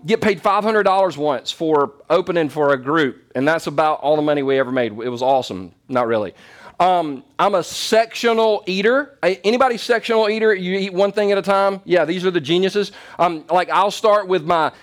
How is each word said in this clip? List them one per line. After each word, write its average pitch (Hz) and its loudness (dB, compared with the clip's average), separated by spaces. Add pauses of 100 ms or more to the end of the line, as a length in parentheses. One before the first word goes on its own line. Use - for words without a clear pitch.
get 214 0
paid 202 -2
five 202 2
hundred 214 2
dollars 190 2
once 143 -2
for 151 0 (160)
opening 170 0
for 143 2
a - 0
group, 135 -2
and 131 0
that's 160 -2
about 156 0
all 147 2
the 151 0
money 147 0
we 135 0
ever 127 -2
made. 123 -2
It 113 -8
was 123 -6
awesome. 117 -2 (140)
Not 123 0
really. 107 -2 (460)
Um, 170 0 (160)
I'm 196 2
a 175 0
sectional 226 0
eater. 220 0
I, 190 0
anybody 240 0
sectional 220 0
eater? 220 0
You 185 -2
eat 196 -4
one 196 0
thing 208 0
at 196 2
a 190 -4
time? 196 0
Yeah, 170 2
these 180 -4
are 185 0
the 170 0
geniuses. 185 0 (260)
Um, 165 -2
like, 170 0
I'll 185 2
start 208 2
with 180 0
my 156 0 (100)